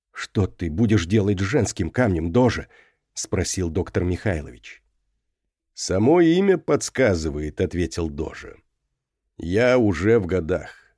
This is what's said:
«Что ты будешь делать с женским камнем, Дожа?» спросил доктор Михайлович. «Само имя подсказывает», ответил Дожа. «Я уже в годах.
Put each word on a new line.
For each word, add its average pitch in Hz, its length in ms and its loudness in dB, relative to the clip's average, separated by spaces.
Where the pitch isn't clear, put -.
«Что - 360 -4
ты - 220 -6
будешь 101 360 2
делать 98 340 0
с 98 40 -2
женским 98 480 -2
камнем, 85 400 0
Дожа?» 240 360 2
спросил 90 560 -4
доктор 87 340 -4
Михайлович. 85 800 -6
«Само 117 420 2
имя 180 360 4
подсказывает», 82 1040 -2
ответил 87 480 -2
Дожа. - 480 -10
«Я 120 400 2
уже 104 400 2
в 98 80 0
годах. 82 480 -4